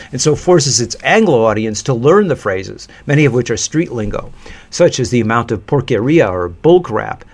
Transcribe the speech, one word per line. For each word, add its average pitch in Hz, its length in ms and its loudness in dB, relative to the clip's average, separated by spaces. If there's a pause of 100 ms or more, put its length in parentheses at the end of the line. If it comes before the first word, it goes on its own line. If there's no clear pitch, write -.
(120)
and 131 80 -6
so 151 160 0
forces 143 460 2
its - 220 -6
Anglo 156 420 2
audience 107 380 -2
to 135 100 -2
learn 170 340 2
the 139 80 0
phrases, 98 520 -8 (180)
many 143 200 2
of 117 80 2
which 120 160 -2
are 110 80 -2
street 170 340 -4
lingo, 107 400 -6 (380)
such 165 300 2
as 117 100 -2
the 123 120 2
amount 113 300 0
of 98 140 -6
porqueria 135 640 0
or 90 200 -4
bull 160 320 4
crap 107 420 -8 (100)